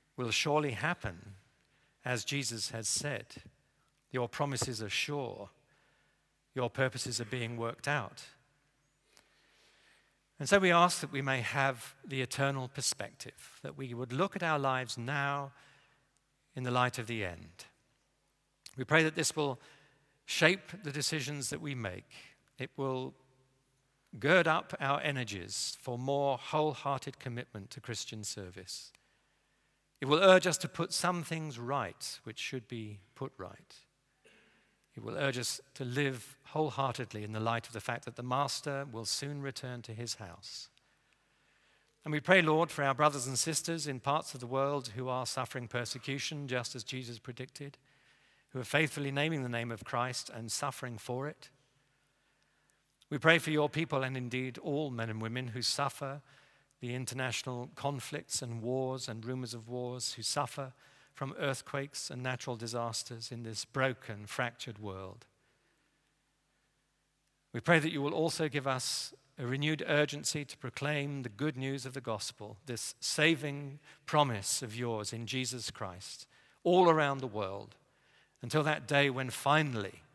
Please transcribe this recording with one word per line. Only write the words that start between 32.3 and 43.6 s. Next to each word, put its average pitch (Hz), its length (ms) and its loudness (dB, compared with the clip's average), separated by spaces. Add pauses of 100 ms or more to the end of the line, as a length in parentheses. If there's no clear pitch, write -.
should 123 280 -6
be 107 320 -8 (140)
put - 240 -8
right. 95 380 -14 (1200)
It 110 80 -14
will 110 120 -6
urge 139 220 0
us - 240 -2 (140)
to 135 100 -6
live 131 500 -2 (100)
wholeheartedly 131 800 -2
in 104 80 -8
the 110 80 -2
light 113 280 0
of - 60 -16
the 107 60 -6
fact - 260 -4
that 117 100 -12
the 123 80 -8
Master 139 680 -2
will 113 140 -6
soon 143 360 -4
return 127 420 -8
to 117 100 -10
his 113 220 -6
house. - 540 -14 (1300)
And 156 80 -4
we 151 80 2
pray, 185 220 8
Lord, 160 300 6
for 147 120 -2
our 135 120 4
brothers 143 320 4
and 131 100 -2
sisters 160 500 0